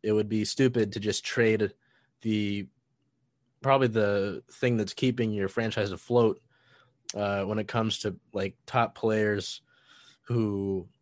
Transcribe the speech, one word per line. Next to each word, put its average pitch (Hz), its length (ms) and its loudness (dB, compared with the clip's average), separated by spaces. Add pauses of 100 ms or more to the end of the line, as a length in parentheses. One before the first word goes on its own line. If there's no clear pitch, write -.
it 107 80 2
would 107 160 2
be 107 160 0
stupid 120 480 0
to 104 80 -6
just 104 240 -4
trade 110 480 2 (480)
the, 101 480 -2 (960)
probably 135 260 4
the 101 640 0
thing 123 240 0
that's 104 180 -2
keeping 120 380 0
your 98 160 -2
franchise 107 420 -2
afloat, 113 500 2 (760)
uh, 101 260 0
when 104 160 -2
it 104 80 -4
comes 110 340 -2
to, 101 140 -4 (180)
like, 95 220 -4 (100)
top 117 300 0
players 107 680 0 (600)
who 98 640 -2 (160)